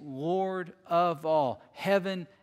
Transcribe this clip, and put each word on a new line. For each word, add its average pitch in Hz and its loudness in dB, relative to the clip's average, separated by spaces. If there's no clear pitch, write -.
Lord 175 -4
of 170 2
all, 151 2
heaven 190 -2